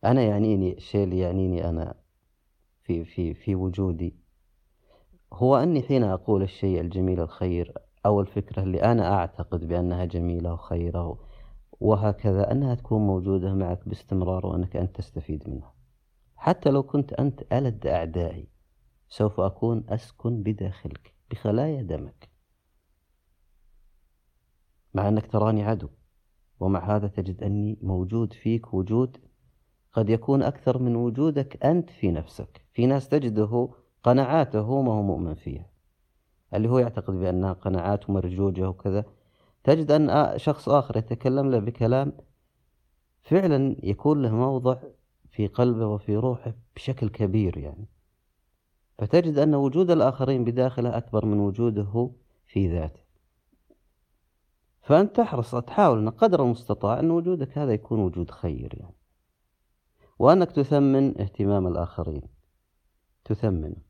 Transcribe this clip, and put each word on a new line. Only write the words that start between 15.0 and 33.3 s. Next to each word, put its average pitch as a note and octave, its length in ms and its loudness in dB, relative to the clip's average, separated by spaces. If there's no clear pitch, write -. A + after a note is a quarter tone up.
منها. C#2 260 -12
حتى E3 340 0
لو C#3 120 2
كنت C#3 300 -2
أنت - 400 -4
ألد A#2+ 340 -2
أعدائي، E2 640 -4
سوف G#2+ 320 -2
أكون A2 480 -2
أسكن A2+ 540 -6
بداخلك F#2+ 720 -8
بخلايا B2 520 -2
دمك، D#2 480 -10
مع G2 140 0
أنك G#2+ 180 0
تراني G#2+ 380 2
عدو، G#2 240 -4
ومع F#2+ 360 0
هذا G2+ 120 -2
تجد F#2+ 340 -6
أني G#2 400 -4
موجود F#2+ 500 -2
فيك A2+ 420 -4
وجود A2 420 0
قد G#2+ 140 2
يكون B2 320 2
أكثر B2+ 360 0
من B2 180 0
وجودك C3+ 680 -2
أنت E3+ 260 2
في G2 200 -2
نفسك. - 600 -8
في A#2+ 140 2
ناس C3+ 220 0
تجده A#2+ 600 0